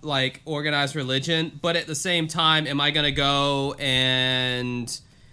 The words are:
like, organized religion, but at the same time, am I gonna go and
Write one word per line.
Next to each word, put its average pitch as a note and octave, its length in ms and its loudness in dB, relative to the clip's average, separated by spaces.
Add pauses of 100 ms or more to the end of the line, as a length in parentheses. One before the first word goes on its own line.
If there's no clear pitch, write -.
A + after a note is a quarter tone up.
like, C3+ 440 -2
organized D3 500 -2
religion, C#3+ 680 -2
but E3+ 140 2
at E3 100 -2
the D#3 100 -6
same E3+ 340 0
time, D#3 360 2
am C#3+ 140 -2
I D3 120 2
gonna D3 200 2
go C#3 680 2
and B2+ 1200 0 (340)